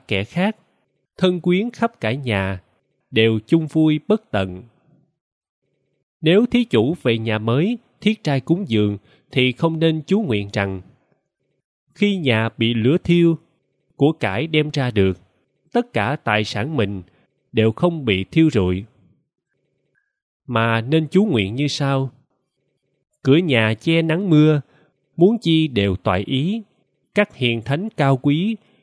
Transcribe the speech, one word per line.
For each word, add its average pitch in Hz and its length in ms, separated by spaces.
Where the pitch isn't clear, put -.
kẻ 98 160
khác. 190 320
Thân 180 220
quyến 185 300
khắp - 300
cả 110 120
nhà 98 500
đều 113 360
chung 165 200
vui 156 420
bất 220 220
tận." 92 320
Nếu 190 260
thí 240 180
chủ 127 380
về 117 160
nhà 110 200
mới, 139 400
thiết 214 240
trai 139 160
cúng 175 280
dường, 104 300
thì 127 220
không 160 260
nên 160 280
chú 196 140
nguyện 107 320
rằng: 98 280
"Khi 202 220
nhà 117 320
bị 117 160
lửa 120 300
thiêu, 170 340
của 147 160
cải 113 340
đem 151 260
ra 127 180
được, 98 280
tất 240 200
cả 117 320
tài 107 200
sản 131 320
mình 101 260
đều 110 200
không 165 320
bị 95 200
thiêu 160 260
rụi." 92 340
Mà 113 340
nên 147 300
chú 196 140
nguyện 110 300
như 143 140
sau: 135 420
"Cửa 131 140
nhà 120 380
che 165 280
nắng 170 280
mưa, 151 300
muốn 196 240
chi 160 280
đều 101 280
toại 98 300
ý, 170 360
các 202 220
hiền 117 260
thánh 156 340
cao 139 200
quý 165 400